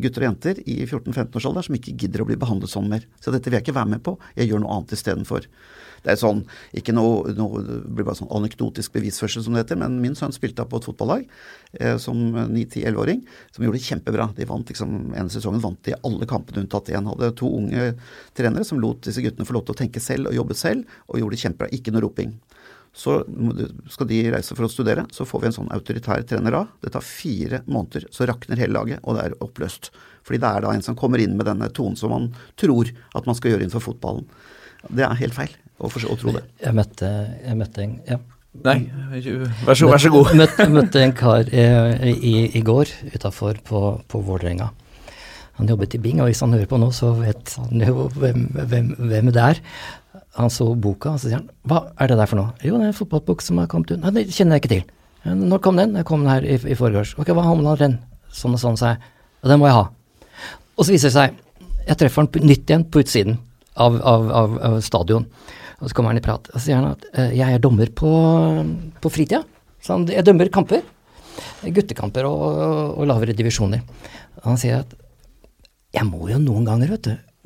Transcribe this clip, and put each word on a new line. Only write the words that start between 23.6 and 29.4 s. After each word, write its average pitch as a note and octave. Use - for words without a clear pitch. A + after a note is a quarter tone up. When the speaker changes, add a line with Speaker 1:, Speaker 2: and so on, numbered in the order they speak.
Speaker 1:
skal C3
de A2
reise -
for A#2
å A2+
studere, A2
så -
får -
vi A#2
en A2+
sånn -
autoritær A#2
trener A2+
A. -
Det A#2+
tar B2
fire B2+
måneder, -
så B2
rakner A#2
hele A2
laget, A2+
og A2+
det G#2+
er -